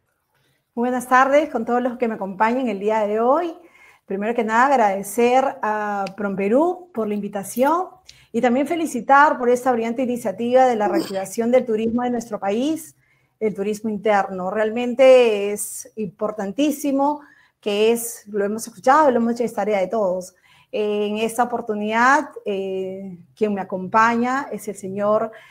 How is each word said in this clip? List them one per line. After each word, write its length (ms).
Buenas 320
tardes 420
con 140
todos 180
los 160
que 80
me 80
acompañan 540
el 100
día 260
de 140
hoy. 340
Primero 260
que 120
nada, 220
agradecer 800
a 440
PromPerú 800
por 140
la 60
invitación 760
y 60
también 260
felicitar 680
por 140
esta 220
brillante 300
iniciativa 600
de 100
la 140
reactivación 600
del 160
turismo 360
de 60
nuestro 320
país, 560
el 160
turismo 360
interno. 600
Realmente 1040
es 440
importantísimo, 1200
que 320
es, 360
lo 140
hemos 240
escuchado, 440
lo 80
hemos 160
hecho, 100
es 80
tarea 280
de 80
todos. 460
En 480
esta 240
oportunidad, 880
eh, 720
quien 160
me 80
acompaña 880
es 160
el 100
señor, 540